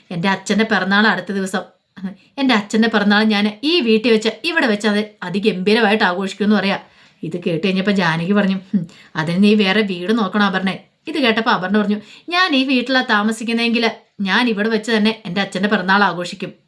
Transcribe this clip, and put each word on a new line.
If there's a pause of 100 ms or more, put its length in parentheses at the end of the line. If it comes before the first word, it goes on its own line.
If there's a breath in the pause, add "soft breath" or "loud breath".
(120)
എൻ്റെ
അച്ഛൻ്റെ
പിറന്നാൾ
അടുത്ത
ദിവസം. (720 soft breath)
എൻ്റെ
അച്ഛൻ്റെ
പിറന്നാൾ
ഞാൻ (180)
ഈ
വീട്ടിൽ
വെച്ച് (140)
ഇവിടെ
വെച്ച്
അത് (240)
അതിഗംഭീരമായിട്ട്
ആഘോഷിക്കുമെന്ന്
പറയാം." (420 soft breath)
ഇത്
കേട്ട്
കഴിഞ്ഞപ്പോൾ
ജാനകി
പറഞ്ഞു,
"ഹും, (340 loud breath)
അതിന്
നീ
വേറെ
വീട്
നോക്കണം
അപർണേ." (320)
ഇത്
കേട്ടപ്പോൾ
അപർണ
പറഞ്ഞു, (300 loud breath)
"ഞാൻ
ഈ
വീട്ടിലാണ്
താമസിക്കുന്നതെങ്കിൽ (360)
ഞാൻ
ഇവിടെ
വെച്ച്
തന്നെ (120)
എൻ്റെ
അച്ഛൻ്റെ
പിറന്നാൾ
ആഘോഷിക്കും. (160)